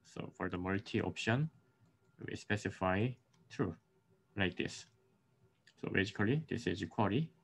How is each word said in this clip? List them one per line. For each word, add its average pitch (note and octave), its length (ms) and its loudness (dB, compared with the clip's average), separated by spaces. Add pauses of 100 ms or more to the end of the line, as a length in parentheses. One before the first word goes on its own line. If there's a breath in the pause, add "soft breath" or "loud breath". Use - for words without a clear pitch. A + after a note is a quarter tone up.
So - 320 -10
for F#2 120 -2
the F2+ 100 -2
multi-option, G2 920 0 (760)
we - 80 -6
specify G2 720 0 (400)
true, F2 280 -2 (600)
like F#2+ 200 2
this. - 300 -6 (920)
So - 80 -6
basically, G#2 600 2
this F#2+ 180 -2
is F#2 160 0
a F2 40 -2
query. A2+ 440 2 (140)